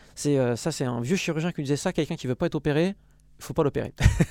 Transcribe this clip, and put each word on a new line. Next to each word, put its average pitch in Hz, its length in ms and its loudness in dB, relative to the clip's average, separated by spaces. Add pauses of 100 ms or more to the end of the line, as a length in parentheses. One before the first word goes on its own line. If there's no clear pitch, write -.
(160)
c'est, 143 220 2
euh, 120 180 2
ça, 160 160 -4
c'est 143 140 -2
un 120 160 -2
vieux 143 160 0
chirurgien 165 340 -2
qui 156 120 -6
disait 139 120 0
ça, 180 160 -2
quelqu'un 160 240 -2
qui 139 120 -8
veut 123 80 0
pas 175 100 -2
être 165 100 -2
opéré, 156 400 2 (440)
il - 40 -20
faut - 100 -8
pas 160 100 4
l'opérer. 135 360 -2
<laughs> 131 40 0 (280)